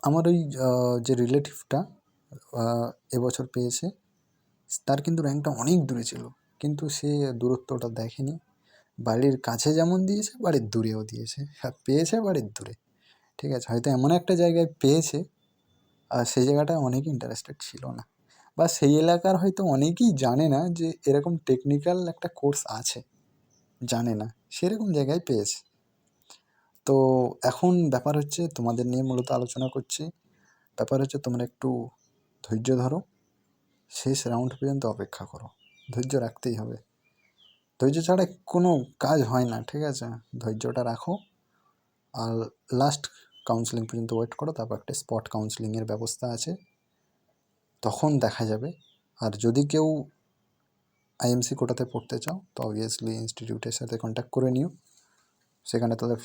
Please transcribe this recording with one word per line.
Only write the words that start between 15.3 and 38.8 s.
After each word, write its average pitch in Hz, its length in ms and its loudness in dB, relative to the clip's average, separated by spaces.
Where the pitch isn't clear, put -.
আর 120 140 0
সেই 123 200 2
জায়গাটায় 147 340 4
অনেকে 135 320 0
ইন্টারেস্টেড 120 500 -8
ছিল - 300 -12
না, 120 160 -12
বা 165 100 4
সেই 147 300 6
এলাকার 175 380 4
হয়তো 190 280 0
অনেকেই 170 480 4
জানে 135 360 4
না 147 200 2
যে 170 240 -2
এরকম 147 300 4
টেকনিক্যাল 147 720 0
একটা 170 280 -8
কোর্স 143 300 0
আছে, - 360 -6
জানে 120 300 0
না, 110 200 -6
সেরকম 202 420 -2
জায়গায় 147 280 2
পেয়েছে। 113 360 -2
তো 131 460 6
এখন 175 460 4
ব্যাপার 127 260 0
হচ্ছে 147 320 -2
তোমাদের 117 380 -2
নিয়ে 127 160 0
মূলত 127 300 -2
আলোচনা 127 360 -2
করছি। - 360 -8
ব্যাপার 131 240 0
হচ্ছে 135 180 -2
তোমরা 123 260 -4
একটু 123 440 -4
ধৈর্য 113 340 0
ধরো, 131 240 0
শেষ - 360 -2
রাউন্ড 123 260 -2
পর্যন্ত 135 340 -2
অপেক্ষা 101 380 -6
করো, - 240 -18
ধৈর্য 127 240 -2
রাখতেই 120 380 -4
হবে। 113 220 -8
ধৈর্য 143 220 2
ছাড়া 185 240 2
কোনো 175 380 4